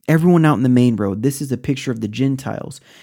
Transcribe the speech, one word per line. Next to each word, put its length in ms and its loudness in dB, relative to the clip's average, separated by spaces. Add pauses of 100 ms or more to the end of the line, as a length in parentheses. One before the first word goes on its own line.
everyone 380 4
out 140 4
in 40 -2
the 60 2
main 280 4
road. 260 -4
This 180 -2
is 100 -6
a 60 -4
picture 340 -6
of 100 -6
the 80 -4
Gentiles. 720 -6 (220)